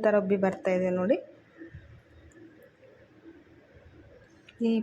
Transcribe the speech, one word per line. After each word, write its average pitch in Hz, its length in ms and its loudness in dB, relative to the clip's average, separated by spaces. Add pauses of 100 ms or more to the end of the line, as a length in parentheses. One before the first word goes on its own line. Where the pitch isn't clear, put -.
ಥರ 208 160 4
ಉಬ್ಬಿ 196 240 0
ಬರ್ತಾ 190 320 -2
ಇದೆ 185 120 0 (100)
ನೋಡಿ. 208 180 2 (3500)
ಈ - 20 2 (120)